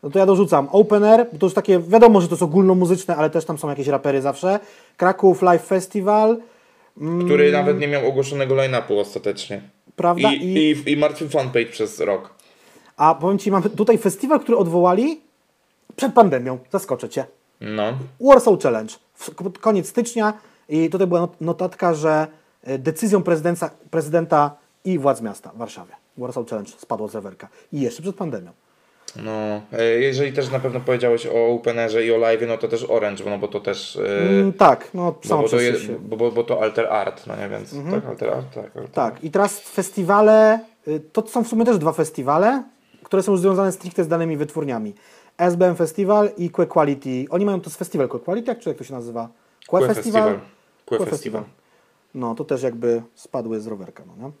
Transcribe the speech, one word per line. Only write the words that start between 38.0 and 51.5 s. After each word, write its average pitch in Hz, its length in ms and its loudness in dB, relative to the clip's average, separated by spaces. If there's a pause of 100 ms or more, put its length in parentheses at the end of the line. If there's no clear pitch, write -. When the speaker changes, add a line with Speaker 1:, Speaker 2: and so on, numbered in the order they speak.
Speaker 2:
tak, 123 80 -12
Alter 113 200 -6
Art, 131 260 -6
tak, 110 80 -12 (140)
Alter 113 140 -14
Speaker 1:
Tak, 120 220 -2
Speaker 2:
Art. - 100 -18
Speaker 1:
i 160 80 -10
teraz 196 280 -2
festiwale, 214 1000 4 (280)
y, 156 120 -4 (140)
to 220 140 -4
są 240 160 -2
w 233 40 -6
sumie 233 180 0
też 233 120 4
dwa 156 160 0
festiwale, 160 680 0 (400)
które 190 200 0
są 208 80 0
już 185 100 2
związane 190 300 2
stricte 180 320 -4
z 160 40 -2
danymi 165 300 -2
wytwórniami. 139 560 -6 (440)
S 175 180 2
B 180 120 2
M 175 80 2
Festival 202 600 0
i 175 120 -4
Que 175 160 0
Quality. 139 640 -2
Oni 185 160 -2
mają, 196 160 -4
to - 80 -16
jest - 100 -18
festiwal 143 300 -4
Que 160 100 -10
Quality, 233 320 -6
jak, 233 80 -8
czy - 100 -8
jak 147 80 -8
to 135 60 -16
się 135 100 -16
nazywa? 117 360 -12 (400)
Que 180 100 2
Speaker 2:
Que 131 80 2
Speaker 1:
Festival? 214 360 0
Speaker 2:
Festival. 214 100 0 (520)
Que - 120 -4
Speaker 1:
Que 190 80 -2
Speaker 2:
Festival. - 60 -8
Speaker 1:
Festival. 107 320 -8 (720)